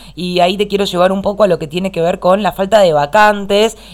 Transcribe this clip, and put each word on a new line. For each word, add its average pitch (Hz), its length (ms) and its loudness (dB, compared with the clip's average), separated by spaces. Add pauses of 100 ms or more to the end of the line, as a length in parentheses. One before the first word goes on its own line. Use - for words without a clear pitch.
(140)
y 175 260 -4
ahí 180 160 2
te 202 120 -2
quiero 202 180 -2
llevar 185 260 0
un 196 80 -2
poco 202 240 0
a 202 40 2
lo 170 100 0
que 156 100 -8
tiene 180 240 -6
que 170 80 -6
ver 175 180 -2
con 185 240 0
la 180 100 -2
falta 196 280 0
de 175 140 4
vacantes 202 840 2 (180)